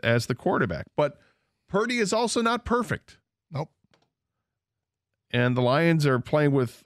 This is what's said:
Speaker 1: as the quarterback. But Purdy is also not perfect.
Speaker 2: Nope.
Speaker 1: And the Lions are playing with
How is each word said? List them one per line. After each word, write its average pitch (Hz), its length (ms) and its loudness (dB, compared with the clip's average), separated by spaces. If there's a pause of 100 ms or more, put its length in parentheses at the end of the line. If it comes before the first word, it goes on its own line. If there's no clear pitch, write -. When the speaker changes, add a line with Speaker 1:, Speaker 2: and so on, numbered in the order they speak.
Speaker 1:
as 117 240 0
the 123 80 -4
quarterback. - 500 -2 (100)
But 147 220 -2 (500)
Purdy 226 300 -2
is 214 160 -2
also 226 300 0
not 233 200 -2
perfect. - 540 -4 (320)
Speaker 2:
Nope. 147 220 -10 (1600)
Speaker 1:
And 123 260 0
the 127 40 2
Lions 151 440 2
are 127 140 2
playing 147 320 0
with 131 340 -2